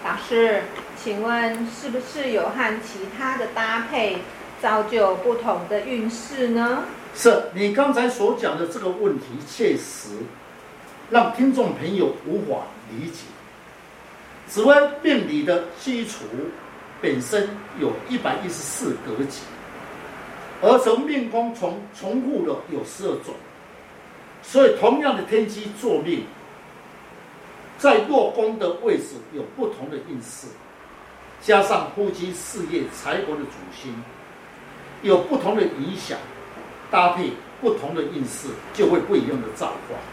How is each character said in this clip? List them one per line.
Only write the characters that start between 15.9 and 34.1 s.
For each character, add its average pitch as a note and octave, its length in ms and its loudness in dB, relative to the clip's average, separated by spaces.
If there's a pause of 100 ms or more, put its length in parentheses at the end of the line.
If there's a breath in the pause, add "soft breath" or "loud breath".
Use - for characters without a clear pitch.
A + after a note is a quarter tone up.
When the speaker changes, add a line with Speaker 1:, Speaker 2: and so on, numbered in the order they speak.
Speaker 2:
础 - 180 -10 (800)
本 C#3+ 180 0
身 G3+ 300 0 (300)
有 C#3 120 2 (160)
一 B3 120 -2
百 - 240 0
一 F3+ 40 -6
十 E3+ 60 -6
四 - 420 -4 (100)
格 A#2 180 -4
局， - 180 -8 (1200)
而 B3 160 8
从 A#3+ 240 4
命 C4+ 300 -2
宫 A#3 240 0
从 F#3 260 -6 (180)
重 A3 220 -2
复 A3 240 -2
的 C#3 100 -2 (160)
有 C#3+ 140 -6
十 - 200 -10
二 E3+ 60 0 (140)
种， - 80 -10 (1120)
所 C4+ 240 8
以 - 120 6
同 C4 200 6
样 C4+ 180 2
的 F3+ 60 -4
天 A3 240 2
机 - 240 -8 (100)
坐 F#3+ 180 2
命， D#3 260 -2 (1500)
在 - 160 8 (120)
落 C4 240 6
宫 A3 280 0
的 F3+ 100 0 (140)
位 G3+ 140 4
置 - 180 -6 (180)
有 C#3+ 80 -8 (160)
不 B3 100 0
同 C3+ 220 -8
的 D3 80 -8
运 C3 240 -10
势， - 260 -16 (960)
加 G3+ 220 8
上 G3+ 320 2
夫 G3+ 160 0
妻、 F3+ 200 -6
事 F3 400 -8
业、 D3+ 120 0 (100)
财 C#3+ 220 -4
帛 D#3 160 -2
的 D3 140 -4
主 - 120 -14 (180)
星 A#2+ 280 -12 (1000)